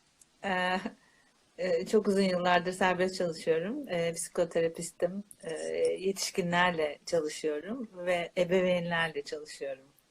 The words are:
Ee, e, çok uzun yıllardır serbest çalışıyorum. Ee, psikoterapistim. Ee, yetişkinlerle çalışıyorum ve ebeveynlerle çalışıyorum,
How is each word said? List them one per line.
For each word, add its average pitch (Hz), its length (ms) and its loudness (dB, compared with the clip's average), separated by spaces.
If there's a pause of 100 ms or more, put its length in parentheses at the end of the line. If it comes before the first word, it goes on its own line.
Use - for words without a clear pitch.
(460)
Ee, 185 320 0 (800)
e, - 280 0
çok 208 220 2
uzun 196 140 4
yıllardır 180 500 4
serbest 185 440 2
çalışıyorum. 180 720 -2
Ee, 170 240 0
psikoterapistim. 170 1120 -2 (200)
Ee, 165 100 -8 (460)
yetişkinlerle 175 1080 0
çalışıyorum 165 920 -2
ve 175 400 0
ebeveynlerle 170 840 2
çalışıyorum, 143 640 -10 (260)